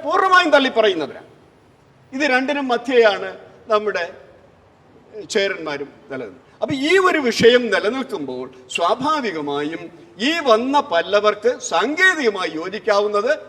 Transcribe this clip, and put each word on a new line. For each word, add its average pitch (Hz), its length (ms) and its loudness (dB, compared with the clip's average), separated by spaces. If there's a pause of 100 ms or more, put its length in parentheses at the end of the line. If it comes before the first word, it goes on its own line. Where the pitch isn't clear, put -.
പൂർണ്ണമായും 370 520 4
തള്ളിപ്പറയുന്നവരാണ്. 214 760 0 (800)
ഇത് 262 120 -2 (100)
രണ്ടിനും 269 400 0
മധ്യയാണ് 220 560 2 (420)
നമ്മുടെ 208 320 0 (1300)
ചേരന്മാരും 160 580 -4 (220)
നിലനിന്നത്. 117 340 -12 (160)
അപ്പൊ 302 120 -4 (140)
ഈ 339 40 4 (160)
ഒരു 330 180 0
വിഷയം 240 360 6 (120)
നിലനിൽക്കുമ്പോൾ 175 720 -4 (280)
സ്വാഭാവികമായും 170 1080 -2 (460)
ഈ 311 40 0 (160)
വന്ന 247 280 2 (160)
പല്ലവർക്ക് 208 580 0 (200)
സാങ്കേതികമായി 233 880 0
യോജിക്കാവുന്നത് 208 720 -2 (180)